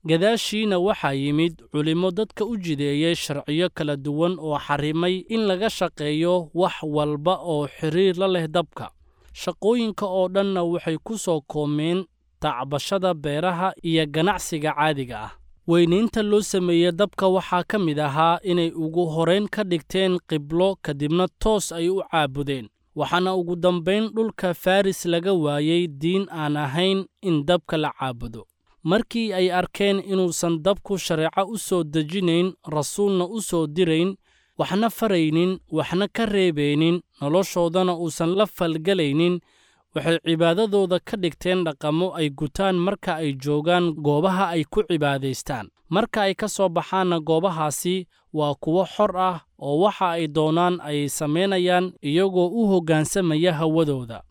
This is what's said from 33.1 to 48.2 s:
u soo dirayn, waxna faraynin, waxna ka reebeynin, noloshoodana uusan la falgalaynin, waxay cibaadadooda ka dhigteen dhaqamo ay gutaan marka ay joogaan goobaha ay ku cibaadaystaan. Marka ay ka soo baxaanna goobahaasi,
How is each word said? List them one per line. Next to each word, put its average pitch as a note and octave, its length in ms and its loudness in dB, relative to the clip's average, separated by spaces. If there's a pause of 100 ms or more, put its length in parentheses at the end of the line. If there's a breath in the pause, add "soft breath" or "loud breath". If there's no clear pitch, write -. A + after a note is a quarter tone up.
u G#3+ 160 -8
soo D#3+ 240 -2
dirayn, E3+ 480 0 (440)
waxna G3 320 0
faraynin, F3+ 680 2 (140)
waxna E3+ 360 0
ka A3+ 180 -2
reebeynin, E3 760 2 (180)
noloshoodana F3 800 0
uusan E3 400 -2
la G#3 80 4
falgalaynin, E3 920 0 (540 soft breath)
waxay D#3+ 300 0
cibaadadooda F3+ 760 2
ka - 160 -8
dhigteen F3+ 480 -2
dhaqamo D#3+ 500 -2
ay D#3 160 -2
gutaan F3+ 480 -2
marka F#3 380 -2
ay D#3 180 -2
joogaan D3+ 600 0
goobaha D#3+ 600 2
ay D#3 100 0
ku - 240 0
cibaadaystaan. D3 800 -2 (220)
Marka G#3+ 340 0
ay G3 120 2
ka G#3+ 140 -4
soo F#3+ 200 0
baxaanna F3 520 0
goobahaasi, E3 840 0 (260)